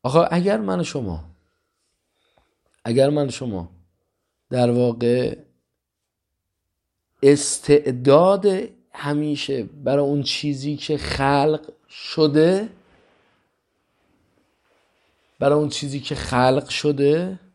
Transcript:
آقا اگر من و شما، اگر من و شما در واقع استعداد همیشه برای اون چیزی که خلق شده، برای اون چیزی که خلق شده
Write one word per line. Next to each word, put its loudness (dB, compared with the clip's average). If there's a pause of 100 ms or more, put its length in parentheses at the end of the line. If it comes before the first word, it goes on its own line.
آقا 4
اگر -2
من -4
و -4
شما، -8 (1600)
اگر 2
من -2
و -6
شما -8 (800)
در 2
واقع 0 (1900)
استعداد 4 (460)
همیشه -4
برای -2
اون -2
چیزی -6
که -4
خلق 0 (160)
شده، 0 (2750)
برای 2
اون 0
چیزی -8
که -8
خلق 0
شده 0 (160)